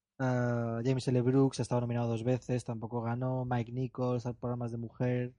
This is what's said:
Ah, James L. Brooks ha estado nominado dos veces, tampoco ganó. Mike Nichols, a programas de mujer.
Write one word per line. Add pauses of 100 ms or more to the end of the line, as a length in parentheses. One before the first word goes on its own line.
(180)
Ah,
James
L.
Brooks
ha
estado
nominado
dos
veces,
tampoco
ganó.
Mike
Nichols,
a
programas
de
mujer.